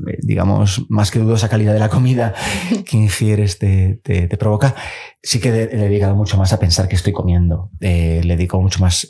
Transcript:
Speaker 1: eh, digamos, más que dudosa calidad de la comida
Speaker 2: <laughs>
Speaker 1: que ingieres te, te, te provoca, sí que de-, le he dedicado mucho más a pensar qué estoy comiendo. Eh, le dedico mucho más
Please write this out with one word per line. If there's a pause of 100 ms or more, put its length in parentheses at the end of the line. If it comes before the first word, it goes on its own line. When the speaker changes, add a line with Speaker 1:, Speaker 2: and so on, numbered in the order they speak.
Speaker 1:
eh,
digamos,
más
que
dudosa
calidad
de
la
comida (260)
Speaker 2:
<laughs>
Speaker 1:
que
ingieres
te,
te,
te
provoca, (480)
sí
que
de-,
le (100)
he
dedicado
mucho
más
a
pensar
qué
estoy
comiendo. (100)
Eh,
le
dedico
mucho
más